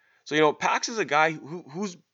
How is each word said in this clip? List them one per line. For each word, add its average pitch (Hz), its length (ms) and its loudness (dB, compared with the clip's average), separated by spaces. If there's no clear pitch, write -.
So, 147 100 -6
you 151 60 4
know, 151 100 6
Pax - 380 -2
is 233 80 -6
a 190 80 0
guy 156 260 4
who, 156 380 -12
who's 175 260 -8